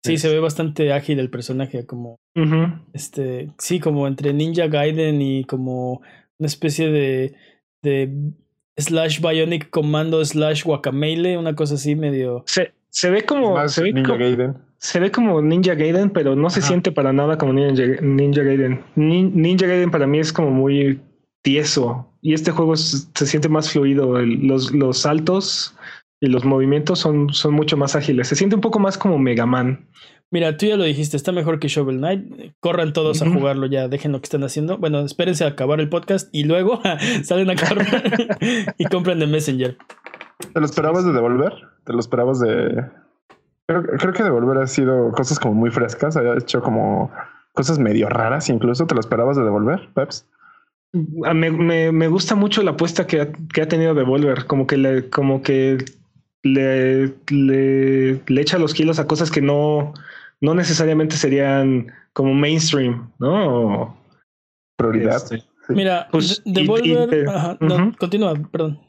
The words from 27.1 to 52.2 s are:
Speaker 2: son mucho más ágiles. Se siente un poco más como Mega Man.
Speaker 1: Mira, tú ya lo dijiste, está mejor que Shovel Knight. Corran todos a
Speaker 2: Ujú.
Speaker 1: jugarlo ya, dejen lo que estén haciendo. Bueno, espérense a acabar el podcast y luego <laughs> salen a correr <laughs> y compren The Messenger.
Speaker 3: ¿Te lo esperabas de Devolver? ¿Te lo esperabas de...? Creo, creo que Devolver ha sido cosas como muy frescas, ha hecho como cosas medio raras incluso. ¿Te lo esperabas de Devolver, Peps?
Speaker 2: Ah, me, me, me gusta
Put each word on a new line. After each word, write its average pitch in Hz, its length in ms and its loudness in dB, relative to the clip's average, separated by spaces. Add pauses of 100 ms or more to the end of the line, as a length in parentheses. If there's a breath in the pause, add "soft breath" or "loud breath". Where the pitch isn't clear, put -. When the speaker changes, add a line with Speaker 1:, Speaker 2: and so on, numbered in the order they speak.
Speaker 2:
son 147 220 0
mucho 151 220 2
más 139 180 0
ágiles. 135 320 0
Se - 80 -2
siente 196 200 2
un 208 60 0
poco 226 160 0
más 196 180 2
como 185 220 2
Mega 120 300 2
Man. 127 400 -2 (420 loud breath)
Speaker 1:
Mira, 165 260 0
tú 202 120 0
ya 214 100 2
lo 196 60 2
dijiste, 151 340 -2
está 143 140 -2
mejor 165 280 -2
que 151 80 -4
Shovel 135 300 -2
Knight. 170 600 -6
Corran 170 340 -2
todos 156 300 0
a - 20 2
Speaker 2:
Ujú. 170 140 2
Speaker 1:
jugarlo 135 260 0
ya, 131 220 -2
dejen 143 240 -4
lo 135 100 -4
que - 40 -18
estén 139 180 -4
haciendo. 151 340 -4
Bueno, 151 220 -2
espérense 165 460 -2
a - 20 2
acabar 143 320 -2
el 151 100 -2
podcast 180 420 -2
y 151 120 -2
luego 185 400 2
<laughs> 196 400 -2
salen 185 260 0
a 185 60 0
correr 214 720 -2 (100)
<laughs> 214 400 -4
y 165 80 -2
compren 180 320 0
The 156 80 0
Messenger. 139 520 -2 (760)
Speaker 3:
¿Te 165 60 0
lo 151 80 2
esperabas 160 380 0
de 170 80 2
Devolver? 123 400 2 (320)
¿Te - 80 -6
lo 117 60 0
esperabas 123 400 0
de...? 117 460 0 (840)
Creo, 170 160 0
creo 175 300 -2
que 220 100 -2
Devolver 131 360 2
ha 131 80 -2
sido 127 460 0
cosas 135 260 -2
como 113 160 0
muy 113 160 2
frescas, 123 460 -2
ha 120 200 2
hecho 123 240 -2
como 104 500 -2 (420 loud breath)
cosas 143 260 0
medio 107 300 2
raras 117 400 -2
incluso. 123 360 0
¿Te 160 80 0
lo 123 80 2
esperabas 123 360 0
de 131 60 2
Devolver, 107 520 0
Peps? - 320 -4 (960 soft breath)
Speaker 2:
Ah, 165 80 0
me, 165 180 2
me, 165 400 2
me 160 180 4
gusta 185 260 0